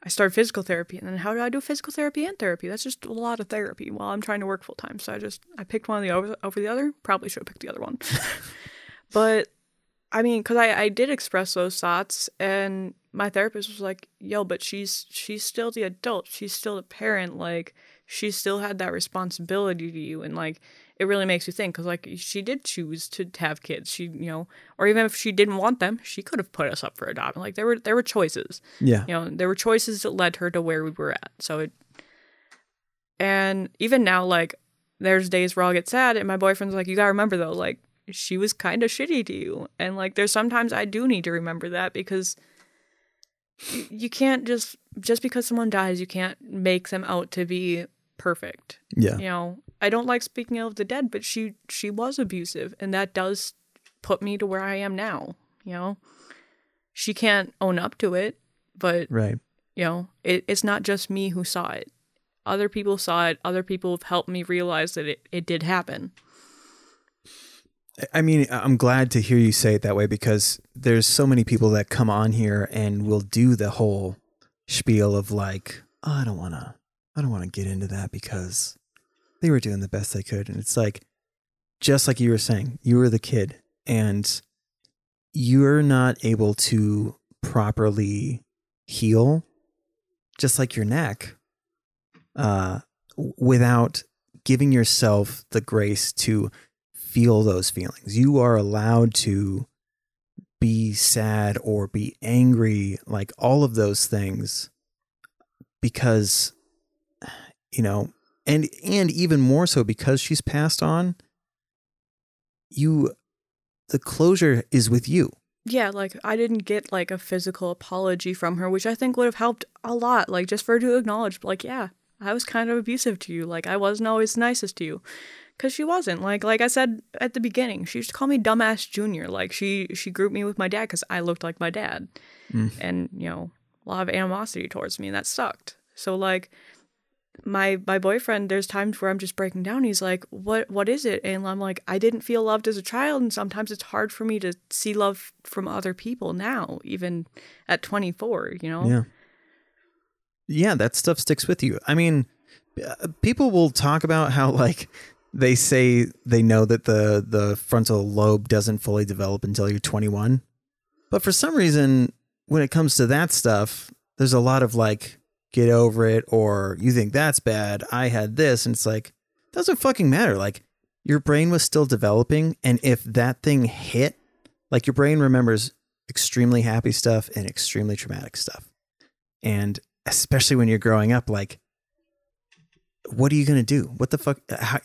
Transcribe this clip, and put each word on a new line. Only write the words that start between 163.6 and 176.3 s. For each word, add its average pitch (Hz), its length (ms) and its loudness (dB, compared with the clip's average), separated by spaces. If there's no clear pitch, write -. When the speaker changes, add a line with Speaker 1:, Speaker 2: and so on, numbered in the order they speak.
Speaker 2:
there's 131 160 4
a 123 60 6
lot 127 240 4
of, 113 100 0
like, 107 460 0
"Get 120 180 6
over 113 360 6
it," 110 240 4
or, 101 500 2
"You 120 140 2
think 107 180 2
that's 147 300 2
bad. 104 500 -2
I 123 160 0
had 110 300 -2
this." 135 280 4
And 120 80 0
it's - 120 -2
like, 110 260 -4
doesn't 359 240 2
fucking 247 340 2
matter. 143 280 4
Like, 98 260 -4
your 147 160 2
brain 151 300 2
was 175 140 4
still 151 220 2
developing. 123 800 2
And 120 180 4
if 123 220 2
that 120 400 0
thing 139 220 4
hit, - 520 -2
like, 123 160 2
your 135 60 2
brain 143 260 4
remembers 123 540 4
extremely 123 520 2